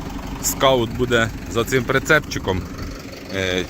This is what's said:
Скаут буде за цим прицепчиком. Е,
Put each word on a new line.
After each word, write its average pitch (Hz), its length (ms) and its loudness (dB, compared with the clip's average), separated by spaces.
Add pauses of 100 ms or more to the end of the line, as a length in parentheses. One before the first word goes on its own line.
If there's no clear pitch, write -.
(420)
Скаут 127 500 4
буде 120 380 2 (220)
за 113 140 2
цим 131 180 0
прицепчиком. 131 760 2 (760)
Е, 92 340 0